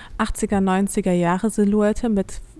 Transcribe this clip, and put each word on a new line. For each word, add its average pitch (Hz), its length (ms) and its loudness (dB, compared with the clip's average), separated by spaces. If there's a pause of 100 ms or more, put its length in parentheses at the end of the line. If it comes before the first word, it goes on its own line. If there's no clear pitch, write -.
(200)
achtziger, 214 420 0
neunziger 190 520 0
Jahre 180 360 2
Silhouette 208 600 2
mit 196 320 -2 (180)